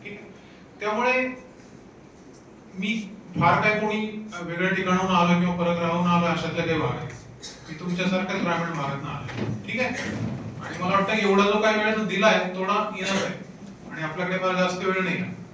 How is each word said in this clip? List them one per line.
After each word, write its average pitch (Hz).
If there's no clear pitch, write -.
ठीक 208
आहे? -
त्यामुळे 247
मी 214
फार -
काय 214
कोणी, 214
अं, 170
वेगळ्या 180
ठिकाणाहून 185
आलो 175
किंवा 175
परत 170
राहून 170
आलो 175
अशातला 165
काही 165
भाग 131
नाही. -
मी 160
तुमच्यासारखाच 190
ग्रामीण 165
भागातनं 135
आलो. -
ठीक -
आहे? 247
आणि 170
मला 185
वाटतं 208
की 202
एवढा 196
जो 208
काही 214
वेळ 214
दिलाय, 202
थोडा 185
येणार 190
आहे. -
आणि 151
आपल्याकडे 180
फार 185
जास्त 180
वेळ 190
नाही 170
आहे. 127